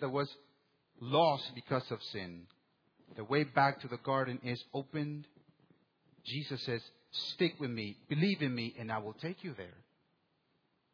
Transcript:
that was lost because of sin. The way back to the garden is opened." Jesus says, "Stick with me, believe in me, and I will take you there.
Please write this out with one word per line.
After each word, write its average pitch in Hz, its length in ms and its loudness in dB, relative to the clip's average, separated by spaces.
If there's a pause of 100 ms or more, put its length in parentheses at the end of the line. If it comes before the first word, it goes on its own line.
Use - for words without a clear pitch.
that 139 80 0
was 139 200 0 (720)
lost 139 440 6 (100)
because 127 380 -2
of 110 100 -6 (100)
sin. 90 340 -8 (680)
The 110 80 -8
way 135 220 2
back 139 380 4
to 131 60 -8
the 120 100 -4
garden 131 440 0
is 123 200 -4 (120)
opened." 147 520 -4 (1000)
Jesus 139 380 -4
says, 117 180 -2 (300)
"Stick - 480 0
with 131 100 -2
me, 107 260 -4 (120)
believe 165 340 4
in 131 120 2
me, 117 240 -4
and 113 120 -6
I 110 80 0
will 107 160 -6
take 170 300 -8
you 156 100 -6
there. 90 220 -12 (1160)